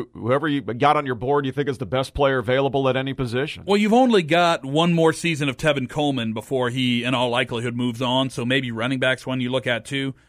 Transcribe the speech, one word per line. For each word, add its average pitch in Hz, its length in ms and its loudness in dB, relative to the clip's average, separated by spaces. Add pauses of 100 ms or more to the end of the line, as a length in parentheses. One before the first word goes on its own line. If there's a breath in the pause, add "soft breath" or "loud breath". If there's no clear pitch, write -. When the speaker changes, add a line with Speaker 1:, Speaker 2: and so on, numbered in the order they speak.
Speaker 1:
wh-, - 100 -16
whoever 123 340 0
you 143 140 -2
got 120 340 2
on 147 100 -2
your 127 100 -4
board 139 300 0
you 131 60 -4
think 139 160 -4
is 131 100 -4
the 123 80 -8
best 127 280 -4
player 139 240 2
available 131 500 2
at 127 80 2
any 135 180 -4
position. 131 520 -4
Speaker 2:
Well, 202 100 2
you've 208 160 4
only 233 320 6
got 170 400 2
one 156 300 2
more 160 180 6
season 151 380 -2
of 123 80 -4
Tevin 139 320 0
Coleman 135 440 -2
before 123 360 -2
he, 123 340 0
in 127 100 -2
all 123 160 0
likelihood, 120 460 -2
moves 123 260 -4
on, 131 280 0
so 123 160 -6
maybe 127 260 0
running 123 280 -4
back's 131 280 -2
one 127 140 -4
you 123 100 -4
look 127 160 -2
at, 120 160 -2
too, 135 320 -6 (140 soft breath)